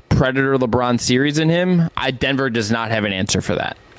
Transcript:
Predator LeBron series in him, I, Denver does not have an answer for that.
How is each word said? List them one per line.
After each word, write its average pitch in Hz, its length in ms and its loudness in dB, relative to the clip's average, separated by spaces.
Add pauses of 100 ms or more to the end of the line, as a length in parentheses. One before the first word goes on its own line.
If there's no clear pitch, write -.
Predator 135 480 2
LeBron 123 420 0
series 139 400 0
in 160 120 2
him, 175 440 2
I, 131 160 -4
Denver 135 380 -2
does 113 220 -2
not 113 200 -2
have 110 140 0
an 104 80 0
answer 92 300 -2
for - 120 -4
that. - 220 -6 (220)